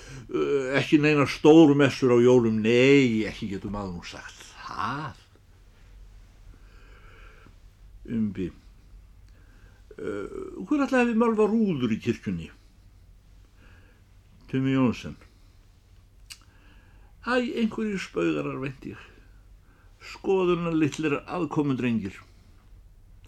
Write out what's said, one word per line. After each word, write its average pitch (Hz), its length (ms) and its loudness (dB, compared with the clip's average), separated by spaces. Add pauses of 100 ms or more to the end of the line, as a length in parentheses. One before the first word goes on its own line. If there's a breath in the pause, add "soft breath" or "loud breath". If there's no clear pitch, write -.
(260 loud breath)
Eh, 139 520 -4
ekki 147 200 2
neina 147 280 4
stóru 151 520 8
messur 135 360 2
á 120 40 6
jólum, 120 440 6
nei, 120 680 4
ekki 95 220 -10
getur 98 200 -10
maður 98 280 -8
nú - 80 -14
sagt - 320 -18 (200)
það. 127 600 -10 (3000 soft breath)
Umbi. 95 320 -4 (1500 soft breath)
Eh, - 300 -8 (400)
hver 285 200 0
ætlaði 240 260 0
við 220 80 0
mölva 220 300 2
rúður 160 440 0
í 98 80 -6
kirkjunni? 92 480 -6 (2000 soft breath)
Tumi 135 240 -2
Jónsson. 123 420 -2 (2000 soft breath)
Æ, 254 160 0 (200)
einhverjir 214 400 -4
spaugarar, 151 600 -4
veit 131 240 -10
ég. - 120 -14 (1160 soft breath)
Skoðunarlitlir 165 1120 0
aðkomudrengir. 127 920 -4 (1080 soft breath)